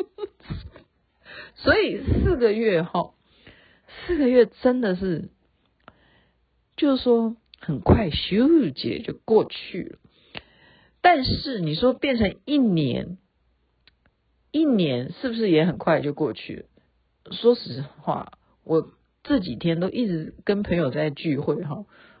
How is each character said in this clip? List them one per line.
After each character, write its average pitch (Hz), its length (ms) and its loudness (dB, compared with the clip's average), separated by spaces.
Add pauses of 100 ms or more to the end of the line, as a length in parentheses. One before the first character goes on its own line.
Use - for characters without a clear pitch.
(640)
<laughs> - 920 -20
所 330 220 2
以 254 240 0
四 359 340 2
个 233 160 2
月 208 300 0
哈， - 320 -6 (920)
四 349 120 -2
个 269 100 4
月 247 160 6
真 247 380 0
的 190 120 0
是， 180 360 -6 (1500)
就 277 220 2
是 - 40 -12
说 233 320 2 (260)
很 135 200 -4
快 190 300 4
咻 247 640 2
姐 - 280 -6
就 - 140 -8 (100)
过 214 220 4
去 - 380 -12
了。 - 140 -18 (1000)
但 339 240 4
是 254 360 -4
你 151 140 -2
说 247 200 2
变 254 240 -2
成 196 260 0
一 294 140 0
年， 175 600 0 (1300)
一 311 120 2
年 160 480 0
是 - 160 -8
不 233 60 -6
是 226 160 0
也 156 140 6
很 156 140 0
快 156 220 0
就 143 120 -4
过 139 200 -4
去 - 240 -14
了？ - 760 -20
说 240 220 4
实 135 280 -8 (180)
话， - 320 -6 (320)
我 156 240 0 (340)
这 285 160 0
几 170 180 -8
天 165 240 -2
都 185 80 -2
一 240 180 -4
直 160 280 -6 (100)
跟 202 180 0
朋 175 140 -2
友 151 140 0
在 156 200 -2
聚 143 280 -4
会 151 260 -4
哈， 165 220 -10 (340)